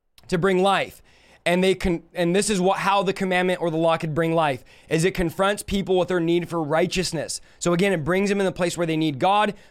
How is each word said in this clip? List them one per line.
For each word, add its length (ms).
to 100
bring 240
life?" 400
And 180
they 100
con-, 280
and 240
this 140
is 100
what, 200
how 220
the 120
commandment 480
or 80
the 80
law 180
could 180
bring 200
life, 280
is 160
it 80
confronts 480
people 360
with 100
their 120
need 300
for 120
righteousness. 800
So 140
again, 220
it 100
brings 240
them 120
in 40
the 80
place 240
where 100
they 120
need 200
God. 360